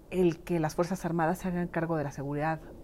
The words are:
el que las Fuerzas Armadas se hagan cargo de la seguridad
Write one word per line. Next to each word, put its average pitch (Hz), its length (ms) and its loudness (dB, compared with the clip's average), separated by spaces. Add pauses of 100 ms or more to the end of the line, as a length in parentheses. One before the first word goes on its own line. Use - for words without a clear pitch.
(100)
el 180 300 4
que 175 200 0
las 156 140 0
Fuerzas 175 300 0
Armadas 170 340 2
se 185 100 -4
hagan 175 200 0
cargo 165 280 0
de 151 80 0
la 143 80 -2
seguridad 147 480 -2 (240)